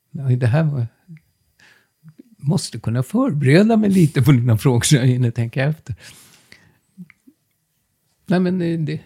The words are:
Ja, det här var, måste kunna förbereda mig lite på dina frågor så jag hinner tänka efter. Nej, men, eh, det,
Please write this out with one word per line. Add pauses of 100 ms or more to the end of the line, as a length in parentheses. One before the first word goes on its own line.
(160)
Ja,
det
här
var, (1500)
måste
kunna
förbereda
mig
lite
på
dina
frågor
så
jag
hinner
tänka
efter. (2250)
Nej,
men,
eh,
det,